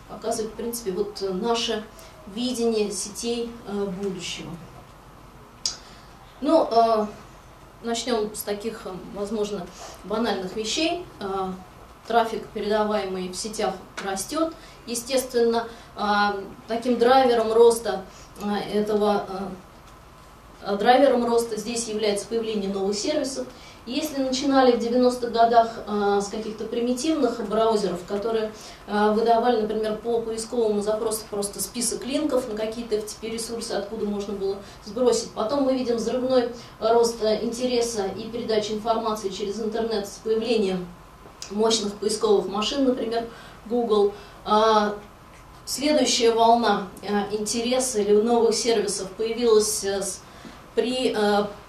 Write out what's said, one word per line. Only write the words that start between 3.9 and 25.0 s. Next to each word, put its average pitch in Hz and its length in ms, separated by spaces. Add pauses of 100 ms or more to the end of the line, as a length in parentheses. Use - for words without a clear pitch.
будущего. 165 480 (1900)
Ну, 320 300
э, 226 360 (760)
начнём 226 520
с - 80
таких, 208 440
э, 185 40 (240)
возможно, 202 520 (380)
банальных 196 520
вещей. 320 480 (160)
Э, 190 320 (540)
трафик, 226 480
передаваемый 202 760
в 185 80
сетях, 208 380 (280)
растёт. 294 520 (320)
Естественно, 233 840 (300)
э, 202 440 (240)
таким 233 320
драйвером 240 540
роста, 226 480 (420)
э, 208 360
этого, 208 500
э, - 1400
э, 202 60
драйвером 247 480
роста 233 320
здесь 226 300
является 208 380
появление 214 460
новых 196 240
сервисов. 277 500 (380)
Если 277 380
начинали 262 500
в 220 60
девяностых 240 540